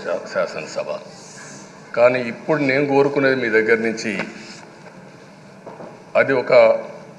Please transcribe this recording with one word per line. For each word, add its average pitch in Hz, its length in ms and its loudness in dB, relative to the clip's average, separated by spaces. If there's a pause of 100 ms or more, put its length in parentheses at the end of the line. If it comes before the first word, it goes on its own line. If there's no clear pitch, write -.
శా-, - 280 -8
శాసనసభ. 80 520 -6 (1080)
కానీ 127 260 4
ఇప్పుడు 147 400 -4
నేను 139 260 0
కోరుకునేది 139 480 2
మీ 120 140 -2
దగ్గర 110 280 2
నుంచి, 110 420 -4 (2000)
అది 127 180 2
ఒక 120 460 4 (400)